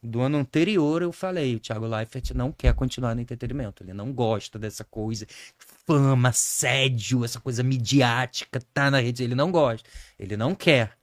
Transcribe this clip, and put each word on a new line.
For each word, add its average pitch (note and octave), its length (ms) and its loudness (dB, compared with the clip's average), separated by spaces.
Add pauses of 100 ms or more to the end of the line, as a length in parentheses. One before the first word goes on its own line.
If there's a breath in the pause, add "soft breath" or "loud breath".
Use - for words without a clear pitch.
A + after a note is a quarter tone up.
do A#2 200 -4
ano C#3 160 0
anterior D#3 640 2
eu F3 100 -2
falei, E3+ 440 -4
"O A2 40 -6
Thiago A2 280 -6
Leifert A2+ 460 -6
não B2+ 180 -2
quer - 220 4
continuar B2+ 420 -2
no A#2+ 60 -4
entretenimento, A#2 640 -8
ele F#2 100 -14
não G2+ 200 -8
gosta A2 460 -2
dessa G#2+ 240 -10
coisa, A2 420 -8 (600 loud breath)
fama, C3+ 440 4
assédio, B2+ 960 0
essa A#2 140 -8
coisa B2 240 -4
midiática, B2+ 960 2 (120)
tá C#3 180 2
na C#3 80 4
rede, B2 240 -2
ele B2 120 -2
não D3 160 2
gosta, C#3 380 0 (300 loud breath)
ele G2+ 180 -6
não B2 180 0
quer." C3 360 4 (120)